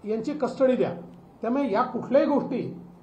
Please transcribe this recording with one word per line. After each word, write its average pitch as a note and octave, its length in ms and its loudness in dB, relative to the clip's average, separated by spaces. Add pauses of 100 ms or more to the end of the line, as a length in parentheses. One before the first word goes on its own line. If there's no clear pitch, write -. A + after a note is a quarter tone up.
यांची A3+ 280 -4
custody C4 440 2
द्या. F3 180 0 (480)
त्यामुळे B3 300 0
या A3 100 2
कुठल्याही B3+ 440 2
गोष्टी - 560 -2 (200)